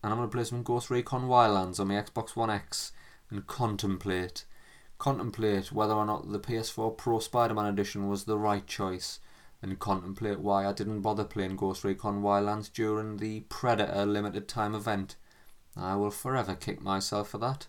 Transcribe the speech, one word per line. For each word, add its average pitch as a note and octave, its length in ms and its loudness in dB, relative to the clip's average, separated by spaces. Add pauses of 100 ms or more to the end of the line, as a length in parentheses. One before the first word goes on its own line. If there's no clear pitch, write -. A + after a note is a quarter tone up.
and G#2+ 100 0
I'm A2+ 60 0
gonna A#2+ 120 0
play B2 140 0
some A#2+ 180 -4
Ghost A#2+ 260 0
Recon B2+ 400 0
Wildlands G#2 520 6
on F#2+ 80 2
my G2+ 60 2
Xbox G#2 420 -2
One A2+ 140 2
X - 420 -4 (360)
and G2+ 180 -8
contemplate, G2 960 -2 (520)
contemplate G#2+ 760 0
whether G#2+ 200 2
or G#2+ 140 4
not G#2+ 240 -2
the G2+ 80 -2
P A#2 180 -4
S A2 140 -4
four A2 220 -2
Pro A#2 260 2
Spider-Man A2 480 2
Edition G2+ 420 0
was G2 160 -2
the G#2+ 140 0
right G#2 260 2
choice, - 540 -4 (420)
and F#2+ 180 -6
contemplate F#2+ 600 -2
why G2 280 4
I G2+ 60 2
didn't G#2 280 -2
bother G#2 240 0
playing F#2+ 320 -2
Ghost F#2+ 280 -2
Recon G2+ 380 0
Wildlands G#2 500 2
during G#2+ 440 0
the G#2+ 240 -4
Predator G#2 680 2
limited G#2 400 0
time G#2+ 280 0
event. G#2 420 -2 (600)
I F#2 200 -2
will G#3 140 2
forever B2 440 -2
kick - 260 -6
myself G2 500 -2
for G#2+ 80 -8
that. C3 300 -2